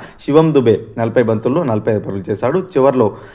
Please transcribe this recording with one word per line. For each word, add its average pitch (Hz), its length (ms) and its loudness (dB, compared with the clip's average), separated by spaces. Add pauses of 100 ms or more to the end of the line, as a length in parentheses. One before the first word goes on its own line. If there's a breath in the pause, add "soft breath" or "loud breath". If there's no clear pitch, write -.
(220 loud breath)
శివం 156 340 2
దుబే 120 260 4 (180)
నలభై 117 240 0
బంతుల్లో 117 400 -2
నలభై 113 300 -2
ఐదు 104 80 -2
పరుగులు 98 300 -10
చేశాడు. 123 280 -2
చివర్లో 131 580 0 (180 loud breath)